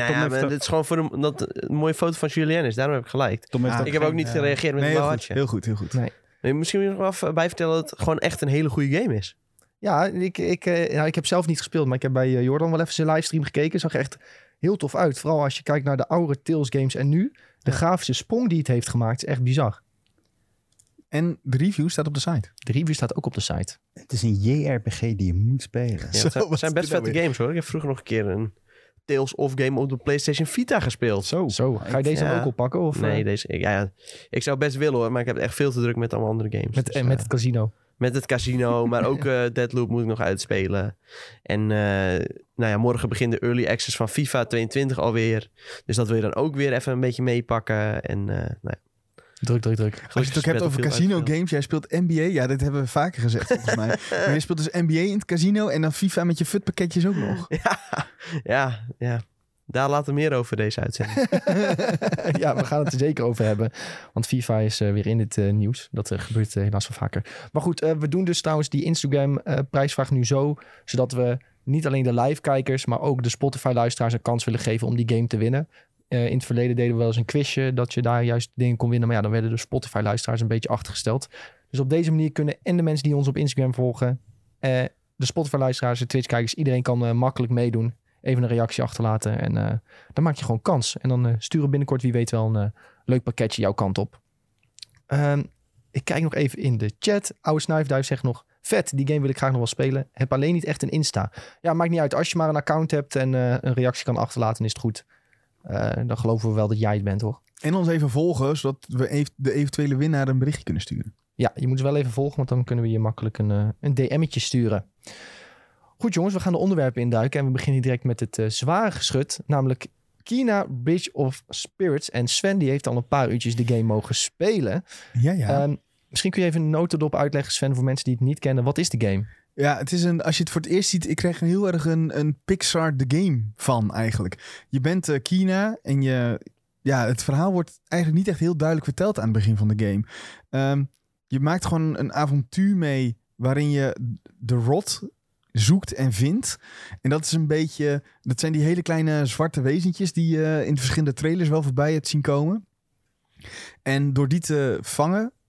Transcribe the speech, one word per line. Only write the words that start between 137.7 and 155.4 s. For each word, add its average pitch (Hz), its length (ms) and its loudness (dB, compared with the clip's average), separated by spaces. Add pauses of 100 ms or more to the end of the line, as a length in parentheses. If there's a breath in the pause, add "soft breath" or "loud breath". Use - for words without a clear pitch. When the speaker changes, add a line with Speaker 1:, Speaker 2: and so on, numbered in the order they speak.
Speaker 3:
eigenlijk 170 360 2
niet 190 80 0
echt 151 80 -2
heel 170 160 2
duidelijk 156 300 0
verteld 196 320 0
aan - 60 -2
het 113 80 2
begin 107 240 4
van 107 120 2
de 107 180 2
game. 101 180 0 (460 loud breath)
Ehm, 135 340 0 (420)
je 131 140 -2
maakt 160 260 0
gewoon 160 320 0
een 135 140 -4
avontuur 151 640 0
mee 135 400 0 (200)
waarin 139 340 0
je 139 260 0 (420)
de 120 160 -2
Rot 127 480 0 (500)
zoekt 123 420 4
en 131 180 0
vindt. 143 460 0 (420 loud breath)
En 131 100 0
dat 151 140 0
is - 80 -4
een 160 140 2
beetje, 147 560 0 (200 soft breath)
dat 127 180 -2
zijn 160 120 0
die 151 100 4
hele 170 200 2
kleine 156 440 2
zwarte 156 340 -2
wezentjes 170 520 0
die 165 240 2
je 156 300 2
in 143 80 2
de 139 60 0
verschillende 139 340 0
trailers 160 340 0
wel 156 140 2
voorbij 143 300 2
hebt 156 160 -2
zien 151 120 0
komen. 151 460 0 (1160 loud breath)
En 139 300 2
door 135 160 4
die 165 120 2
te 139 400 0
vangen 196 520 0 (160)